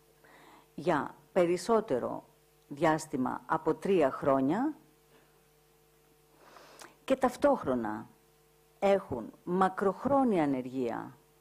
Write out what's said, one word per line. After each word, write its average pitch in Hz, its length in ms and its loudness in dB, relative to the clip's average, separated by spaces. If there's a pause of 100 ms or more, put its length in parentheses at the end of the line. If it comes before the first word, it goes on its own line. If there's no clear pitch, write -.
(760)
για 147 400 -2 (160)
περισσότερο 175 920 0 (440)
διάστημα 143 800 -2
από 156 300 0
τρία 160 360 2
χρόνια 147 640 0 (2250)
και 269 120 0
ταυτόχρονα 131 920 0 (720)
έχουν 190 520 0 (120)
μακροχρόνια 190 1000 0
ανεργία 127 720 -4 (240)